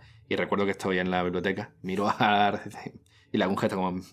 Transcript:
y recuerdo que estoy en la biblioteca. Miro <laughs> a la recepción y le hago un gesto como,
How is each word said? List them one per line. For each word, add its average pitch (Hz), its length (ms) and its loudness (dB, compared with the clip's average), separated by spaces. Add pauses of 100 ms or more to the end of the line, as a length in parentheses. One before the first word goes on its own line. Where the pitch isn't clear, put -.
(300)
y - 60 0
recuerdo 95 280 0
que 98 60 0
estoy 95 280 0
en 92 120 0
la 90 120 2
biblioteca. 92 600 -2
Miro 95 260 -2
<laughs> 107 100 -2
a 110 120 4
la 101 220 4
recepción - 500 -10 (280)
y - 60 -2
le 101 80 2
hago 92 80 2
un - 60 -2
gesto 104 180 0
como, 92 240 -2 (120)